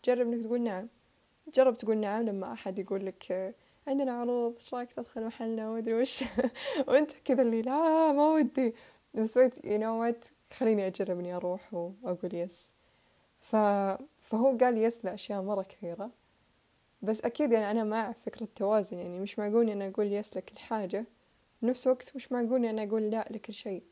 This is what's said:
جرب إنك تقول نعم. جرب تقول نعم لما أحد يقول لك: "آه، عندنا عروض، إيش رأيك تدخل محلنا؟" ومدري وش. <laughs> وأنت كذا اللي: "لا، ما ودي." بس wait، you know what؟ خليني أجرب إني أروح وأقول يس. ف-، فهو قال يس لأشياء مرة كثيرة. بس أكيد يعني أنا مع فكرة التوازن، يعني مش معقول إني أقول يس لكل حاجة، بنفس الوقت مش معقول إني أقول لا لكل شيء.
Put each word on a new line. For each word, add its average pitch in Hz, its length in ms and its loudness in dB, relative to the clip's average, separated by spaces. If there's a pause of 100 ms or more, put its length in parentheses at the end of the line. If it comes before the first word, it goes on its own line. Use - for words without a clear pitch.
جرب 247 220 2
إنك 233 180 -2
تقول 240 160 -2
نعم. 214 280 -4 (640)
جرب 254 220 6
تقول 220 220 0
نعم 214 240 0
لما 202 300 -4
أحد 190 260 -8
يقول 190 280 -4
لك: - 260 -10
"آه، 190 220 -6 (320)
عندنا 269 260 0
عروض، 240 420 -2
إيش - 200 -12
رأيك 247 180 -6
تدخل 233 340 -8
محلنا؟" 226 440 -6
ومدري 226 240 -2
وش. 254 300 0 (280)
<laughs> 392 360 -4
وأنت 294 240 4 (120)
كذا 262 180 4
اللي: 226 200 2
"لا، 311 500 4
ما 294 200 6
ودي." 262 420 2 (400)
بس 220 240 0
wait، 254 140 8
you - 280 -4
know 226 240 -2
what؟ 233 280 -4 (200)
خليني 214 340 2
أجرب 185 320 -2
إني 180 180 -6
أروح 180 380 -6
وأقول 180 600 -6
يس. 175 380 -8 (680)
ف-، 202 640 2 (180)
فهو 240 400 2
قال 247 180 6
يس 226 260 0
لأشياء 202 380 -6
مرة 196 200 -2
كثيرة. 190 480 -10 (920)
بس 220 180 -2
أكيد 240 320 2
يعني 214 180 4
أنا 226 140 2
مع 220 280 -2
فكرة - 320 -10
التوازن، 202 540 0
يعني 180 220 -8
مش 202 180 -6
معقول 220 320 2
إني 202 180 -4
أقول 202 240 0
يس 202 240 -4
لكل - 220 -10
حاجة، 208 480 -4 (560)
بنفس 254 240 0
الوقت 254 300 0
مش - 160 -8
معقول 240 340 2
إني 220 180 -2
أقول 214 260 0
لا 220 200 -4
لكل 214 240 -12
شيء. 190 380 -8